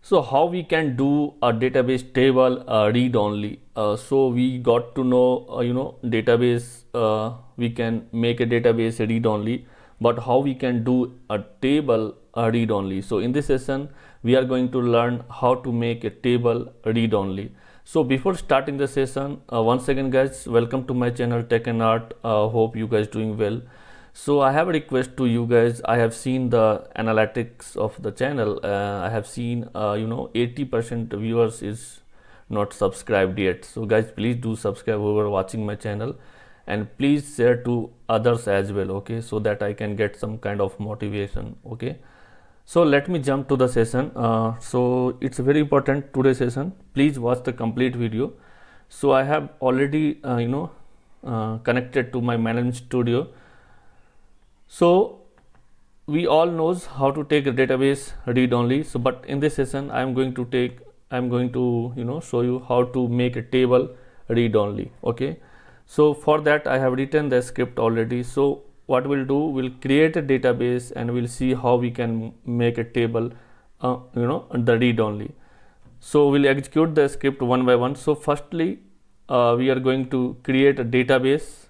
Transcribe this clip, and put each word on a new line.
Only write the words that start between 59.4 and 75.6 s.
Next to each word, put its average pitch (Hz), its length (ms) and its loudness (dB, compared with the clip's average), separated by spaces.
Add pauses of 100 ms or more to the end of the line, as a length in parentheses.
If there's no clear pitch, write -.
this 151 140 0
session, 139 360 -4
I 127 100 -2
am 131 120 -2
going 131 220 0
to 123 100 -4
take, 123 340 -2 (320)
I 131 60 -4
am 127 100 -2
going 123 240 0
to, 120 460 -2
you 120 80 -6
know, 135 160 -6
show 120 200 -2
you 123 280 -2
how 123 160 4
to 123 240 -2
make 123 260 0
a 117 60 -4
table 127 480 2 (400)
read 117 260 2
only. 104 380 0 (100)
Okay. 131 340 -4 (480)
So 151 280 2
for 151 260 2
that, 151 260 2
I 131 140 0
have 131 140 2
written 139 340 0
the 127 140 2
script 123 360 -4
already. 113 460 0
So 139 400 0 (220)
what 131 220 0
we'll 139 180 -2
do, 139 120 0
we'll 135 340 -2 (100)
create 156 360 4
a 170 40 0
database 123 720 0
and 120 200 -4
we'll 120 140 -2
see 127 260 -2
how 123 220 2
we 120 140 0
can 113 440 -4 (120)
make 120 320 0
a 117 60 -2
table, 117 480 -2 (480)
uh, - 180 -2 (160)
you 120 140 0
know, 147 240 -4
the 120 260 2
read 120 220 2
only. 107 340 -4 (680)